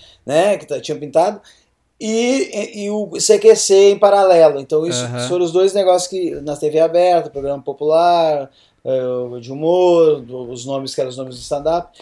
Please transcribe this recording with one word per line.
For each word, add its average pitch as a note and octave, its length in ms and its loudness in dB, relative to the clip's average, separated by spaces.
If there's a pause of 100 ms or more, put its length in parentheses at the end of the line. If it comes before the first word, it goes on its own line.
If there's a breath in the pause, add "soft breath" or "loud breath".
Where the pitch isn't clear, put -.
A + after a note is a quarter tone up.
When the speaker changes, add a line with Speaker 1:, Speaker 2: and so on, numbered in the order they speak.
(240 soft breath)
Speaker 1:
né, F3+ 320 0
que D#3 80 -16
tá, C3+ 160 -8
tinham C#3+ 200 -8
pintado, E3 400 -2 (600 soft breath)
e, A#3 540 -2
e, G#3 300 -8
e G3+ 60 -6
o G#3 280 -6
C - 220 4
Q G#3+ 160 6
C G3 340 4
em G3+ 80 -2
paralelo. F#3 640 4
Então, D#3 260 -2
isso B2 180 -2
Speaker 2:
Aham. B2 240 -6
Speaker 1:
foram F3+ 160 0
os E3 60 -2
dois F#3+ 240 2
negócios F3+ 340 2
que, F#3 220 -6 (100)
na C#3+ 160 -8
T D3+ 140 -2
V D#3 80 0
aberta, E3 500 2
programa C#3 340 -8
popular, D#3 840 0 (360 soft breath)
eh, B2 560 -4
de A#2+ 120 -14
humor, E3 680 2
do, B2 280 -14
os A#2+ 140 -14
nomes C3+ 300 -8
que - 80 -6
eram B2+ 80 -6
os B2 80 -14
nomes C3 160 -12
do B2 80 -18
stand-up. D#3 460 -4 (140)